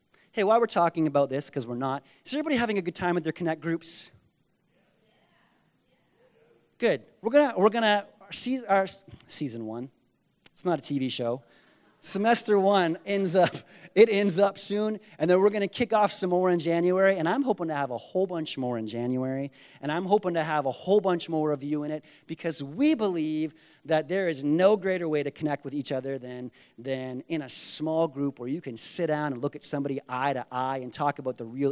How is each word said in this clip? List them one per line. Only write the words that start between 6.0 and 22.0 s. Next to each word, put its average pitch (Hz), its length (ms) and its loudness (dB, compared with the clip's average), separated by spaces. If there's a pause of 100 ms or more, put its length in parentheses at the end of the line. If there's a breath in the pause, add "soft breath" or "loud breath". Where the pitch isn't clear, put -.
Good. 190 260 2 (160)
We're 220 100 -2
gonna, 277 280 4
we're 208 100 6
gonna, 208 380 2 (140)
our - 100 -16
se-, 247 340 -2
our 196 180 4
s-, - 200 -8 (240)
season 117 400 -6
one, 120 240 -10 (640)
it's - 120 -14
not 170 140 0
a - 20 -12
T 143 180 -4
V 131 100 -2
show. 120 340 -4 (600 soft breath)
Semester 214 560 2
one 190 460 4
ends 196 300 0
up, 180 200 6 (380 loud breath)
it 226 160 10
ends 196 300 2
up 196 180 2
soon, 208 420 -2 (200 loud breath)
and 160 100 2
then 180 100 6
we're 202 120 6
gonna 202 160 0
kick - 260 -2
off 208 180 4
some 185 200 -2
more 185 180 4
in 175 80 4
January, 180 600 4
and 160 120 0
I'm 262 140 0
hoping 196 240 -2
to 156 80 -4
have 139 160 -2
a 120 60 -6
whole 185 280 -2
bunch 170 320 -6
more 123 220 -2
in 110 80 -6
January, 127 640 -4 (300 loud breath)
and 147 100 -6
I'm 175 140 -4
hoping 190 280 2
to 165 100 0
have 151 220 -2
a 131 60 0
whole 196 280 0
bunch 175 300 0
more 156 220 0
of 139 120 -4
you 147 200 -4
in 151 80 -8
it, 151 120 -8 (220 loud breath)